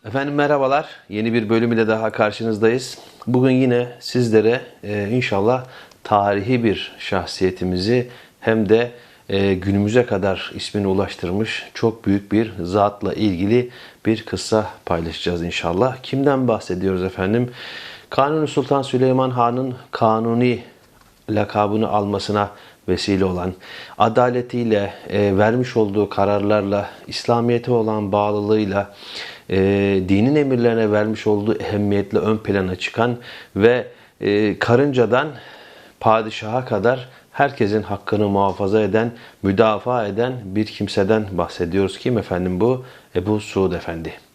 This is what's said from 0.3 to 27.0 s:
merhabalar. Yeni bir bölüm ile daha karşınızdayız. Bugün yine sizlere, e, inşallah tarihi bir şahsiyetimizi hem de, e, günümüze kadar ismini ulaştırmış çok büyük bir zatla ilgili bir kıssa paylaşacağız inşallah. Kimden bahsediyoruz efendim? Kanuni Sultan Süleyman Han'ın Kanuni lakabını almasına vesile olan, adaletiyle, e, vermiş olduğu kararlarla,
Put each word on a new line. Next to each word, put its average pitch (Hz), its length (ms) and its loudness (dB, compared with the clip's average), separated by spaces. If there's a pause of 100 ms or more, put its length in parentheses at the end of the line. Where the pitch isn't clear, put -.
merhabalar. 143 540 2 (200)
Yeni 110 240 -2
bir 110 160 0
bölüm 113 240 2
ile 113 140 2
daha 110 240 0
karşınızdayız. 113 840 0 (300)
Bugün 127 240 4
yine 123 360 2 (120)
sizlere, 113 640 2 (220)
e, 101 260 -4
inşallah 123 560 0 (380)
tarihi 101 600 2
bir - 360 -2
şahsiyetimizi 92 1080 -2 (300)
hem 110 300 0
de, 117 220 4 (380)
e, 98 240 2
günümüze 101 520 2
kadar 95 500 -2
ismini 101 320 -4
ulaştırmış 95 840 -4
çok - 320 -2
büyük 101 260 0
bir 107 300 0
zatla 98 520 0
ilgili 107 560 0 (360)
bir 110 200 0
kıssa 101 440 -2 (160)
paylaşacağız 85 580 -4
inşallah. 87 600 -2
Kimden 135 440 0
bahsediyoruz 95 560 -2
efendim? 107 480 -2 (580)
Kanuni 147 380 0
Sultan 139 340 0
Süleyman 127 480 2
Han'ın 123 460 -2 (160)
Kanuni 117 720 0 (680)
lakabını 104 600 0
almasına 101 600 0 (380)
vesile 95 380 0
olan, 90 280 -4 (440)
adaletiyle, 120 960 0 (160)
e, 101 280 2
vermiş 120 400 2
olduğu 104 320 2
kararlarla, 101 800 0 (180)